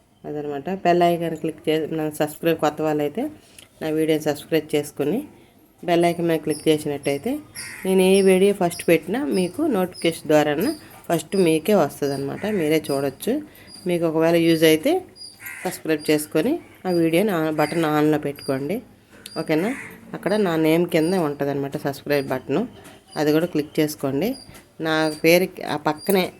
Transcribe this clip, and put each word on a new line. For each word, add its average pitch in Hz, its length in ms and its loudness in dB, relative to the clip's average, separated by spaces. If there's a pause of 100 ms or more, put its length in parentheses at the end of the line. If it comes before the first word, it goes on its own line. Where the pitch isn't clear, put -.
(240)
అదనమాట. 147 460 -8 (120)
బెల్ 175 280 4
ఐకాన్ 165 320 -2
క్లిక్ 156 260 -6
చేసి 156 180 0 (120)
నా 156 60 -2 (140)
సబ్స్క్రైబ్, 160 460 0
కొత్త 151 220 0
వాళ్ళైతే 151 360 -2 (580)
నా - 60 -6 (100)
వీడియోని 156 300 0
సబ్స్క్రైబ్ 151 480 -2
చేసుకుని 147 440 -2 (640)
బెల్ 170 260 2
ఐకాన్ 170 220 -2
మీద 160 140 2
క్లిక్ 151 240 -4
చేసినట్టయితే 143 640 0 (540)
నేను 190 260 4
ఏ - 20 6 (160)
వీడియో 190 320 6
ఫస్ట్ 175 300 -2
పెట్టినా 175 300 2 (180)
మీకు 180 240 -2 (140)
నోటిఫికేషన్ 175 560 -2
ద్వారానే 151 380 2 (360)
ఫస్ట్ 165 280 -2 (120)
మీకే 160 360 2
వస్తుందన్నమాట, 139 600 -4 (160)
మీరే 156 200 2 (100)
చూడొచ్చు. 139 440 -2 (560)
మీకు 170 220 0
ఒకవేళ 160 260 2 (100)
యూజ్ 165 260 4
అయితే 160 200 2 (680)
సబ్స్క్రైబ్ 160 480 -4
చేసుకొని 156 420 0 (340)
ఆ 185 40 -2 (100)
వీడియోని 165 380 2
ఆ - 20 0 (200)
బటన్ 160 260 0 (100)
ఆన్లో 151 300 4
పెట్టుకోండి, 143 500 -4 (640)
ఓకేనా? 160 300 0 (460)
అక్కడ 175 160 -4 (140)
నా 165 60 0 (140)
నేమ్ 165 180 4 (100)
కింద 165 200 2 (140)
ఉంటుందన్నమాట 143 480 -4 (100)
సబ్స్క్రైబ్ 143 460 -2
బటన్, 135 300 -2 (560)
అది 151 180 2
కూడా 165 160 0
క్లిక్ 151 280 -4
చేసుకోండి. 147 480 -2 (580)
నా 160 80 -2 (300)
పేరు 175 220 4 (280)
ఆ - 20 -4 (120)
పక్కనే 180 360 0 (160)